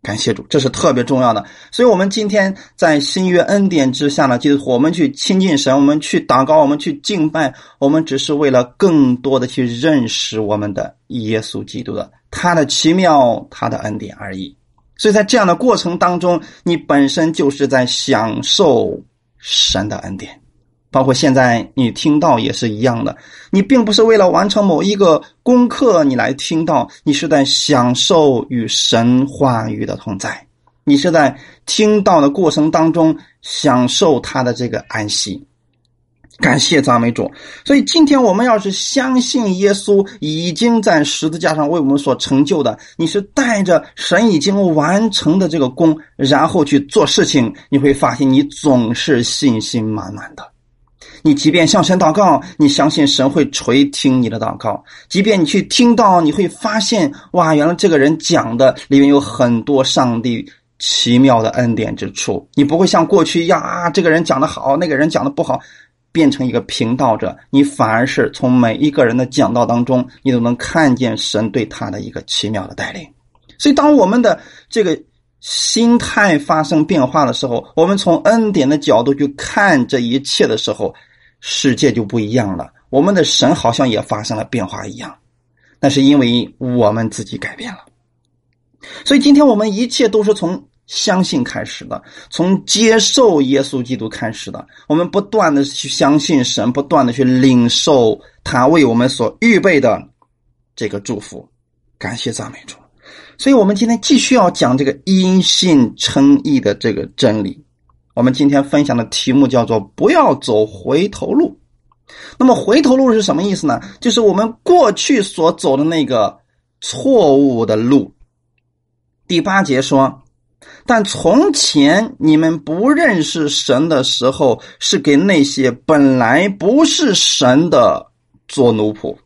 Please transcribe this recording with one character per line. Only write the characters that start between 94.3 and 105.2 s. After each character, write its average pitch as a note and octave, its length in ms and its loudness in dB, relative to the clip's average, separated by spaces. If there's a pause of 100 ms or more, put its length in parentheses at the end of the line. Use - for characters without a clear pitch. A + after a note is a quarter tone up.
始 - 220 -14
的。 - 120 -14 (220)
我 - 80 -2
们 E3+ 160 0
不 G3+ 100 0
断 G3+ 320 0
地 C#3+ 120 2
去 - 240 -10
相 D3 280 0
信 C#3+ 280 0
神， A#2 260 -2
不 C3 100 -4
断 C#3 240 0
地 A#2+ 80 -2
去 B2+ 120 -2
领 B2+ 440 4
受 A#2+ 480 2 (280)
他 B2+ 240 0
为 D#3+ 160 4
我 A#2 100 2
们 A#2+ 140 2
所 - 320 -4
预 A3+ 180 4
备 E3 220 2
的 A2 200 0 (760)
这 A2 120 -6
个 G2+ 120 -8
祝 G#2 180 -8
福。 - 300 -18 (500)
感 - 180 -10
谢 A#2+ 140 -8
赞 G#2+ 220 -10
美 - 60 -20 (100)
主。 - 80 -20 (600)
所 - 140 -2
以 C4+ 40 4
我 C4 100 4
们 G3+ 100 2
今 A3 140 0
天 A#3 120 0
继 - 160 2
续 - 200 2
要 F#3+ 120 4
讲 C3 300 0
这 C#3+ 60 0
个 C3+ 120 -2 (100)
因 F#3 360 2